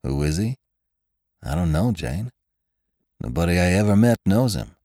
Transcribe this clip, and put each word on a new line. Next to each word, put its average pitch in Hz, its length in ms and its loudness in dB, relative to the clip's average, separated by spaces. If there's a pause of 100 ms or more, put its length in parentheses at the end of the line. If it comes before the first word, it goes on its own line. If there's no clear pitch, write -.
Who 69 200 -2
is 78 140 0
he? 110 220 -4 (840)
I - 120 -6
don't 85 180 0
know, 208 200 0
Jane. 82 400 -6 (880)
Nobody 85 380 0
I 90 140 2
ever 104 240 2
met 117 280 4
knows 113 300 2
him. - 300 -10